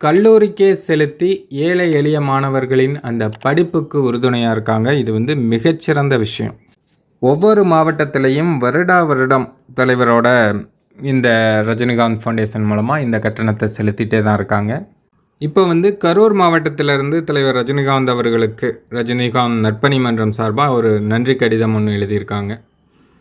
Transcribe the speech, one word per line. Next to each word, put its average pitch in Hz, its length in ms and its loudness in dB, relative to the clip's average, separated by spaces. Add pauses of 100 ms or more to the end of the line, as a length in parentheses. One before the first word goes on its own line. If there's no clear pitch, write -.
கல்லூரிக்கே 202 680 4
செலுத்தி 175 760 -2
ஏழை 170 420 -2
எளிய 147 300 0
மாணவர்களின் 135 760 0
அந்த 117 300 -4 (120)
படிப்புக்கு 147 720 0
உறுதுணையா 120 380 0
இருக்காங்க. 110 420 0
இது 113 200 -2
வந்து 120 220 -2
மிகச்சிறந்த 139 800 0
விஷயம். 110 380 -4 (640)
ஒவ்வொரு 190 440 4
மாவட்டத்திலையும் 156 960 0
வருடா 170 460 2
வருடம் 131 520 0 (180)
தலைவரோட 120 800 2 (460)
இந்த 117 640 2
ரஜினிகாந்த் 117 600 0
ஃபவுண்டேஷன் 110 460 -4
மூலமா 113 280 -2
இந்த 117 200 -2
கட்டணத்தை 110 580 -2
செலுத்திட்டே 107 440 -2
தான் 104 140 2
இருக்காங்க. 104 500 -4 (520)
இப்போ 151 300 0
வந்து 175 360 0
கரூர் 202 300 4
மாவட்டத்திலிருந்து 151 880 0
தலைவர் 139 320 0
ரஜினிகாந்த் 135 540 0
அவர்களுக்கு 117 800 -2
ரஜினிகாந்த் 120 680 -2
நற்பணி 110 400 0
மன்றம் 110 380 0
சார்பா 117 320 -2
ஒரு 113 300 2
நன்றி 113 360 0
கடிதம் 113 420 0
ஒண்ணு 107 120 0
எழுதியிருக்காங்க. 104 720 -4 (600)